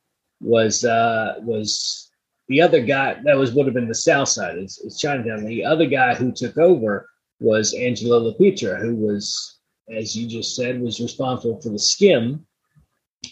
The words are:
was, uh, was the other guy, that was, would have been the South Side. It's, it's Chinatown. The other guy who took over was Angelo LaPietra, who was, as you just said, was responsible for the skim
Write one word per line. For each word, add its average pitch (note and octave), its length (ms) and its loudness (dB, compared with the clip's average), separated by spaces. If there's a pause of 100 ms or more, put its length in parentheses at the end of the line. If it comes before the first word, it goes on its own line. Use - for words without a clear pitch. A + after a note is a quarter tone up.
(400)
was, A2 440 2
uh, A2+ 580 0
was - 680 -6 (380)
the C#3 140 4
other E3 180 6
guy, C3+ 440 -2
that D3 120 6
was, C3 160 2
would C#3 140 4
have A#2+ 80 0
been A#2+ 140 -2
the A2 60 -6
South C#3+ 340 2
Side. F2 280 -4
It's, F#2+ 260 -12
it's A2 160 -12
Chinatown. A2+ 460 -4
The A2 200 -6
other D#3+ 220 2
guy B2+ 280 2
who A#2+ 180 -2
took A#2+ 240 -8
over C3+ 520 2 (320)
was A2 340 2
Angelo A#2 580 0
LaPietra, B2 480 2
who A#2 160 -2
was, G#2 640 -4 (320)
as A2 260 -8
you A#2 100 -6
just A2+ 300 -8
said, B2 240 -4
was A#2 200 -6
responsible A#2+ 600 -4
for A#2 80 -8
the G#2 100 -4
skim D3+ 680 2 (840)